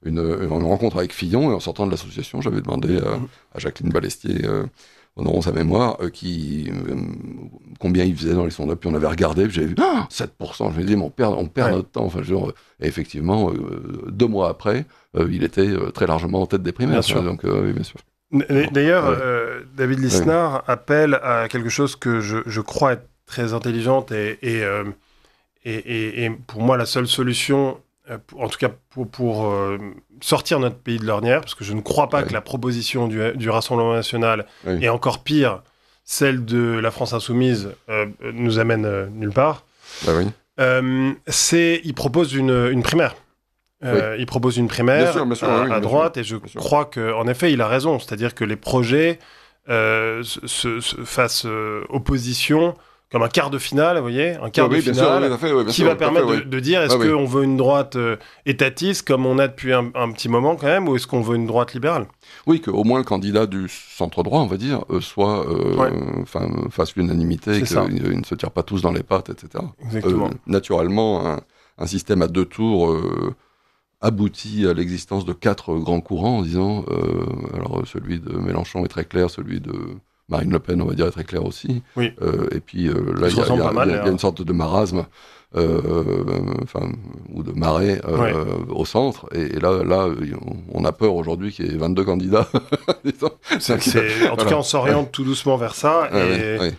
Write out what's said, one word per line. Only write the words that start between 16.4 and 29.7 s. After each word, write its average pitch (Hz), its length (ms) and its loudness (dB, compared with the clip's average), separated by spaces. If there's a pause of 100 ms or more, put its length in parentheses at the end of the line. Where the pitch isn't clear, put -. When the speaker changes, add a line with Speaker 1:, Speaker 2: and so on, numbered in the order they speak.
Speaker 1:
en 92 60 2
tête 92 160 0
des 90 80 -2
primaires, 127 280 2
Speaker 2:
Bien 107 160 0
Speaker 1:
enfin, 104 60 2
Speaker 2:
sûr. - 20 0
Speaker 1:
donc, 87 220 -4
euh, 95 220 2
oui, 98 60 0
bien - 100 -2
sûr. - 160 -12 (340)
Speaker 2:
N-, 143 160 4
Speaker 1:
Bon, 143 220 2
Speaker 2:
d'ailleurs, 151 380 4
Speaker 1:
ouais. 127 120 2
Speaker 2:
euh, 123 400 -2 (140)
David 131 240 0
Speaker 1:
Ouais. 131 60 0
Speaker 2:
Lisnard 143 640 2
appelle 147 560 2
à 117 260 0
quelque 120 200 -2
chose 139 260 0
que 117 240 0
je, 107 260 -2
je 110 160 -4
crois 131 320 2
être 107 120 -8 (200)
très 117 280 -4
intelligente 120 580 0
et, 107 300 -4
et, 113 220 -2
euh, 101 200 -2 (840)
et, 113 100 -6
et, 110 500 -4
et 117 40 0
pour 113 320 -10
moi 123 160 4
la 117 80 0
seule 123 220 -2
solution, 135 680 0 (320)
euh, 117 160 -10
pour, - 160 -12
en 110 80 -4
tout - 80 -8
cas 127 120 2 (200)
pour, 123 180 -8
pour, 110 380 -2
euh, 101 320 -2 (440)